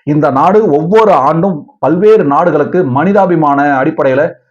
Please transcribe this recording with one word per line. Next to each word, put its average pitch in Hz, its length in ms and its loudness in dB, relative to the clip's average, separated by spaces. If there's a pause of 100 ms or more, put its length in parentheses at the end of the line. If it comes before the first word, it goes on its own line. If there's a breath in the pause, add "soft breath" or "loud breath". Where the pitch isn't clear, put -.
இந்த 147 280 -2
நாடு 185 380 0
ஒவ்வொரு 185 420 2
ஆண்டும் 160 540 -2 (140)
பல்வேறு 180 440 2
நாடுகளுக்கு 151 600 0
மனிதாபிமான 147 960 0
அடிப்படையில 147 500 -2 (200)